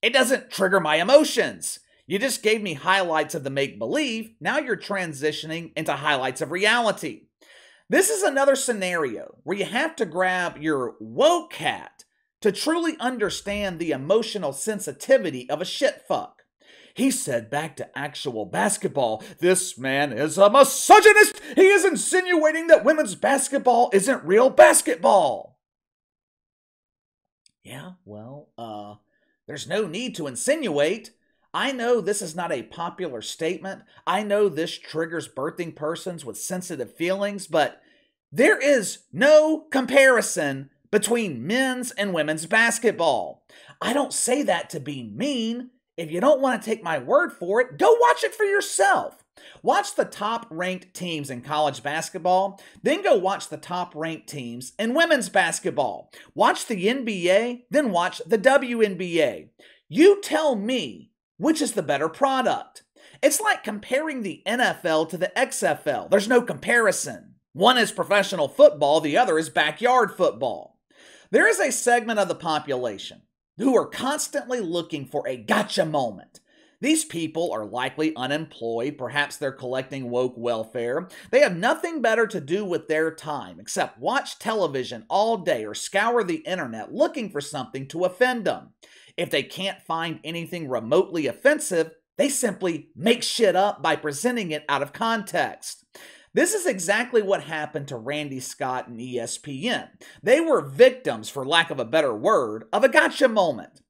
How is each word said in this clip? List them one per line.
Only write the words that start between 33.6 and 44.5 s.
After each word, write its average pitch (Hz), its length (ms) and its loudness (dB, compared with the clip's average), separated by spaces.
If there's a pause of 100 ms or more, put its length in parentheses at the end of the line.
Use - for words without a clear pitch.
I 185 160 0
know 202 280 2
this 156 260 -4
triggers 160 520 -6
birthing 165 460 -8
persons 160 520 -8
with 110 100 -12
sensitive 180 580 -8
feelings, 196 520 -4
but 151 340 0 (500)
there 262 280 4
is 269 460 2 (100)
no 302 460 6 (100)
comparison 226 960 2 (220)
between 208 560 -2
men's 254 460 -2
and 202 200 -4
women's 156 320 -2
basketball. 165 1000 0 (340)
I 220 140 -2
don't 285 180 0
say 269 300 -2
that 190 280 -2